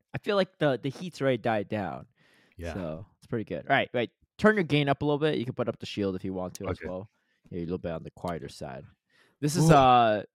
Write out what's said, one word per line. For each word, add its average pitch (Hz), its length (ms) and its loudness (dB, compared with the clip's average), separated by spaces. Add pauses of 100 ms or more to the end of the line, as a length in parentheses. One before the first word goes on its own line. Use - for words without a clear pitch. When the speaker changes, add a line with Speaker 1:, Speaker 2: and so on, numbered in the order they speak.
(120)
Speaker 1:
I 233 60 -8
feel 208 160 -2
like 190 240 0
the, 135 240 2
the 139 80 -4
heat's - 320 -12
already 135 160 2
died 107 300 -2
down. 85 380 -6 (500)
Speaker 2:
Yeah. 82 180 -8
Speaker 1:
So 82 320 -8 (120)
it's - 100 -20
pretty 113 160 -4
good. 85 240 -8
All 139 80 4
right, 110 180 0
wait. 120 160 -2 (280)
Turn 214 180 6
your 196 80 0
gain 143 240 2
up 139 140 0
a - 20 -2
little 147 160 0
bit. 147 180 0
You 117 60 -4
can 127 100 -6
put 117 140 -2
up - 100 -6
the 104 80 -14
shield 98 300 -2
if 90 80 -10
you 95 100 -6
want 92 200 -6
to 98 140 -12
as 92 100 -4
Speaker 2:
Okay. 90 100 -12
Speaker 1:
well. 92 200 -10 (420)
Yeah, 95 80 -8
you're 85 40 -4
a 82 40 -6
little 90 120 -4
bit 87 140 -6
on 80 100 -8
the 76 80 -14
quieter 82 380 -10
side. 69 360 -14 (560)
This 143 160 -2
is, 156 140 6
Speaker 2:
Ooh. 160 40 10
Speaker 1:
uh, 120 480 6 (120)